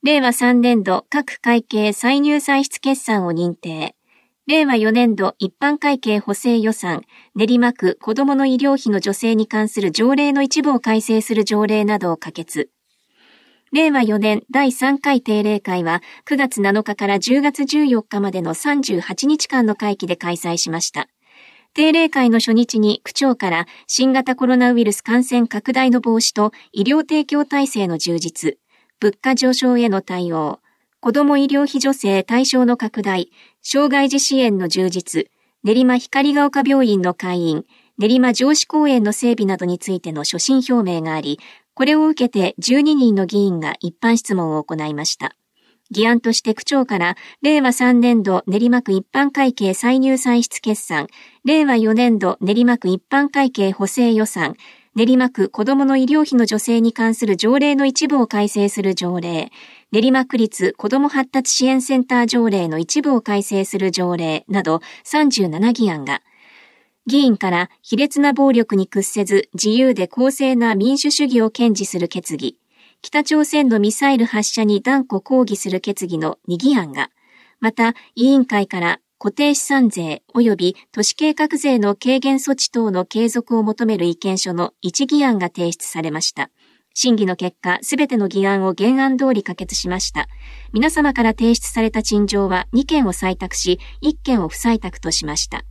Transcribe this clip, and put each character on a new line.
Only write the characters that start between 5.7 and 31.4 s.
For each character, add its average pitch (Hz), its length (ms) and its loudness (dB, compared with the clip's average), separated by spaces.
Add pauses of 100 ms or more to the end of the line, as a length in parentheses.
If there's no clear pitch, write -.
会 285 200 0
計 214 220 -2
補 202 140 -4
正 233 260 0
予 220 120 0
算、 175 300 -6 (320)
練 220 220 2
馬 240 160 2
区 - 280 -2
子 220 140 -4
ど 277 100 0
も 277 120 0
の 269 100 2
医 262 80 0
療 277 200 2
費 269 180 -2
の 196 80 0
助 196 120 -4
成 226 220 0
に 214 140 0
関 214 200 -2
す 220 120 -6
る 190 100 0
条 240 240 2
例 285 180 0
の 277 100 2
一 277 200 -2
部 294 80 2
を 254 80 2
改 220 240 0
正 220 200 0
す 226 120 -4
る 208 100 2
条 208 220 0
例 214 180 0
な 208 140 0
ど 180 140 -2
を 165 40 -2
可 165 140 -14
決。 - 400 -8 (1000)
令 311 180 2
和 269 140 2
四 214 160 0
年 214 320 0
第 269 180 2
三 269 280 0
回 277 240 0
定 208 200 -2
例 208 160 0
会 185 240 -4
は、 165 200 -2 (220)
九 285 120 -2
月 262 240 -2
七 202 240 2
日 208 100 -6
か 202 140 -4
ら 196 100 0
十 247 220 0
月 285 240 -2
十 302 200 0
四 240 200 0
日 208 160 -6
ま 196 100 -2
で 185 120 -4
の 165 120 -4
三 285 260 -2
十 208 200 -2
八 - 260 -6
日 302 220 0
間 247 180 2
の 214 80 0
会 208 220 -4
期 - 100 -8
で 180 80 -2
開 175 220 -6
催 170 200 -4
し 170 140 -4
ま 165 100 -4
し - 120 -6
た。 - 160 -10 (640)
定 311 200 4
例 320 160 4
会 254 220 2
の 226 100 4
初 226 120 0
日 233 280 2
に 208 240 2
区 - 80 -14
長 262 240 0
か 196 120 -4
ら、 170 200 -4 (180)
新 262 260 2
型 262 220 0
コ 254 120 -2
ロ 254 100 4
ナ 247 160 4
ウ 233 80 2
イ 233 40 4
ル 208 80 0
ス - 100 -6
感 240 200 2
染 247 240 0
拡 226 260 -4
大 262 200 2
の 247 80 4
防 226 180 0
止 - 160 -2
と 214 160 2 (220)
医 202 100 -2
療 285 200 2
提 302 220 0
供 294 200 -2
体 277 240 -2
制 208 180 -4
の 170 100 -4
充 170 220 -4
実、 160 400 -6 (400)
物 208 240 0
価 262 140 0
上 254 160 2
昇 247 260 2
へ 233 100 2
の 196 140 0
対 180 300 -6
応、 156 260 -4 (400)
子 240 140 -2
ど 285 120 2
も 285 120 2
医 277 80 2